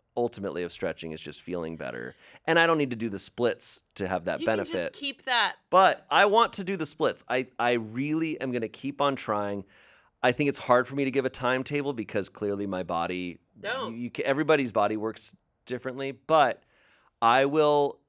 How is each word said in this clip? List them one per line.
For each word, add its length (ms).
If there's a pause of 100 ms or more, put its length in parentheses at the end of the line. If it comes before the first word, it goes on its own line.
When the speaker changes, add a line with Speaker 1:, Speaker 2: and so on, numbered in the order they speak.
(160)
Speaker 1:
ultimately 480
of 80
stretching 400
is 80
just 220
feeling 340
better. 380 (300)
And 140
I 80
don't 120
need 120
to 60
do 120
the 120
splits 640 (120)
to 140
have 160
that 160
Speaker 2:
You 60
can 100
Speaker 1:
benefit. 160
Speaker 2:
just 200
keep 300
that. 320 (160)
Speaker 1:
But 400
I 160
want 280
to 100
do 120
the 100
splits. 420
I, 180 (120)
I 160
really 680
am 120
gonna 160
keep 320
on 160
trying. 480 (560)
I 120
think 160
it's 100
hard 300
for 80
me 80
to 80
give 120
a 60
timetable 640
because 360
clearly 380
my 160
body, 560 (220)
Speaker 2:
Don't. 320
Speaker 1:
you, 60
you 120
ca-, 140
everybody's 480
body 240
works 400 (280)
differently, 460
but 540 (580)
I 220
will 640